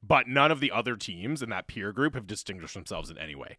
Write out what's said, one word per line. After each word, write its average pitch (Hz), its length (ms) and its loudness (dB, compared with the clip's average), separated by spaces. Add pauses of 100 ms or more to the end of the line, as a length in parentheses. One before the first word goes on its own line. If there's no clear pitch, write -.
but 123 260 6
none 139 220 8
of 147 120 2
the 139 100 2
other 117 240 0
teams 107 480 -6
in 113 80 -6
that 92 160 -6
peer 104 240 -6
group 135 240 0
have 113 100 -8
distinguished 92 480 -10
themselves 87 380 -8
in - 80 -14
any 78 160 -10
way. 67 240 -12